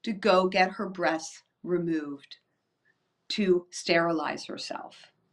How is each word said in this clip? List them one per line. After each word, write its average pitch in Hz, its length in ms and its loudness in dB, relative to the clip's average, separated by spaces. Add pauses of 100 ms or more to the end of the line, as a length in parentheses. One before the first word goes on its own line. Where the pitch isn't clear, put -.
to 226 100 -4
go 185 340 4
get 190 240 4
her 196 160 -8
breasts 175 540 -4 (200)
removed, 165 760 -4 (920)
to 185 420 2
sterilize 170 760 0
herself. - 640 -14 (200)